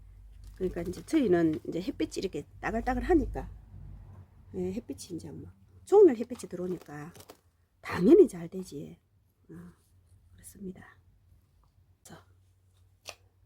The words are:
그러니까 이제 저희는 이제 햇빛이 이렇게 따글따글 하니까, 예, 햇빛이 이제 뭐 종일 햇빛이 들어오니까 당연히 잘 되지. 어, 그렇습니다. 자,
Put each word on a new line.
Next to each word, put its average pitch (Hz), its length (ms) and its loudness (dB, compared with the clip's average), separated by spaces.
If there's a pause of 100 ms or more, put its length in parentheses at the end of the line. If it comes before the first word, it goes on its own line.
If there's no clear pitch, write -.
(540)
그러니까 175 280 -6
이제 175 220 -10
저희는 175 640 2
이제 170 140 -4
햇빛이 302 340 -6
이렇게 160 280 -8 (160)
따글따글 233 420 -4
하니까, 285 480 0 (1040)
예, 185 180 -6
햇빛이 233 440 -12
이제 156 140 -14
뭐 - 200 -16 (340)
종일 370 320 8
햇빛이 233 320 -8
들어오니까 170 640 -10 (720)
당연히 269 460 6
잘 170 200 -12
되지. 165 480 -14 (540)
어, 165 40 -18 (800)
그렇습니다. - 500 -16 (1200)
자, - 220 -20 (1200)